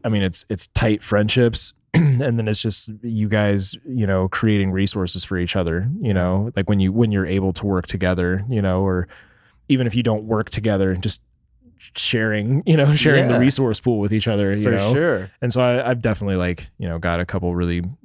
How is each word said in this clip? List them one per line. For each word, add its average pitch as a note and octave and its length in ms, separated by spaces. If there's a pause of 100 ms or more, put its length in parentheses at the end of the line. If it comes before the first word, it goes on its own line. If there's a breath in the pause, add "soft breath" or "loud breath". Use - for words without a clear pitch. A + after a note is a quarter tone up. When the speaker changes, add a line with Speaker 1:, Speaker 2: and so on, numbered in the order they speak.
Speaker 1:
I A#2 60
mean, G#2 140
it's, F#2 260
it's - 180
tight G#2+ 340
friendships. A2 720 (100)
<clears throat> - 100
And C3+ 440
then A2 120
it's G#2 120
just - 280 (120)
you A2 280
guys, G2+ 460 (120)
you B2 200
know, F#2+ 200
creating G2+ 440
resources F#2+ 520
for F#2+ 140
each F2 180
other, F2+ 340 (120)
you A#2 120
know, F#2+ 440
like, G2 100
when G2+ 140
you, F#2 100
when A2 220
you're F#2+ 120
able F#2+ 280
to - 120
work F#2+ 220
together, F#2 600
you A2 120
know, F#2+ 200
or F#2 260 (640 loud breath)
even B2+ 180
if G#2 80
you A#2+ 80
don't G#2+ 220
work A2 240
together, G2 460
just F#2 260 (760)
sharing, A2 680
you D#3+ 120
know, D3 180
<laughs> - 0
sharing C3+ 320
the B2 60
Speaker 2:
Yeah. A#2 60
Speaker 1:
resource B2+ 420
pool A#2 180
with G2+ 140
each G#2+ 140
other, G2+ 280
you G#2 80
Speaker 2:
For A#2+ 80
Speaker 1:
know? G2+ 220
Speaker 2:
sure. C3 380 (100)
Speaker 1:
And B2 100
so A#2+ 100
I, B2 280
I've B2 120
definitely, G2+ 360
like, F2+ 400
you F2+ 100
know, E2+ 120
got E2+ 200
a F2 60
couple F2 300
really, F2 280 (200)